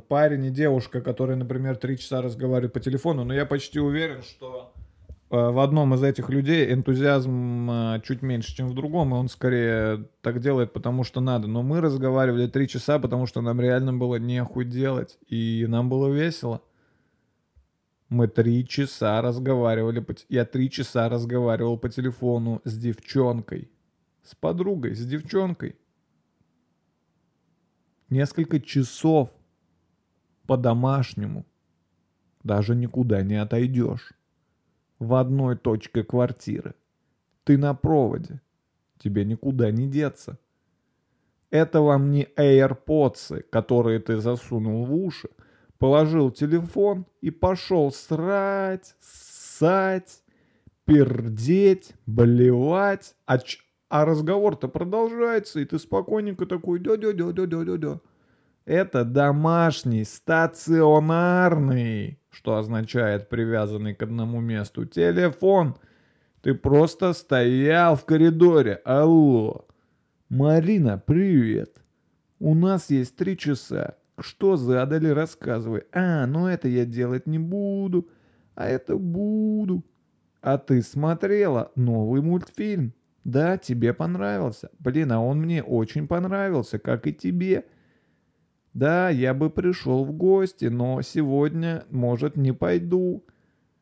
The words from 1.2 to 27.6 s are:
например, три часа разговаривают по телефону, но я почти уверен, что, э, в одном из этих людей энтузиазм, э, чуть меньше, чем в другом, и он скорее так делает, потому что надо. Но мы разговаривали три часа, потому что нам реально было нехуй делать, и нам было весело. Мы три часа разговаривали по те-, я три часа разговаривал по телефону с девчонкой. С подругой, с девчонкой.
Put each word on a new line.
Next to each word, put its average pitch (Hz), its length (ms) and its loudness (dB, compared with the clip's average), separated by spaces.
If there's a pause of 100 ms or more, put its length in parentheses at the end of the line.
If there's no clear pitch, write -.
например, 127 420 -4
три 127 200 -6
часа 127 240 -6
разговаривают 127 520 -2
по - 60 -6
телефону, 135 440 -2
но 120 100 -6
я 139 140 -2
почти 143 320 -4
уверен, 147 420 -2
что, 127 540 -16 (560)
э, 123 40 0
в 120 240 2
одном 143 360 2
из 127 80 0
этих 135 260 -2
людей 139 420 2
энтузиазм, 127 1000 0
э, 113 320 -2
чуть 127 180 -8
меньше, 120 340 -6
чем 131 140 -6
в 123 60 -6
другом, 147 400 -2
и - 20 0
он 127 120 -2
скорее 113 800 -2 (140)
так 120 200 -4
делает, 127 320 0
потому 123 300 -4
что 127 180 -6
надо. 123 260 -2
Но 117 160 -2
мы 151 180 0
разговаривали 131 640 0
три 131 220 0
часа, 143 320 -2
потому 123 260 -2
что 120 160 -6
нам 120 180 -2
реально 127 340 0
было 123 240 -2
нехуй 123 480 -4
делать, 127 520 -4 (100)
и 113 400 -2
нам 117 220 0
было 135 180 0
весело. 143 540 -4 (1500)
Мы 120 180 2
три 120 400 0
часа 117 540 -2
разговаривали 120 800 -2
по 110 120 -10
те-, - 140 -20
я 123 160 0
три 131 260 -4
часа 120 380 -2
разговаривал 117 720 -2
по 120 100 -6
телефону 120 800 -4
с 110 120 -8
девчонкой. 120 920 -4 (500)
С - 140 -20
подругой, 170 600 -4
с 117 100 -8
девчонкой. 160 720 -6 (2250)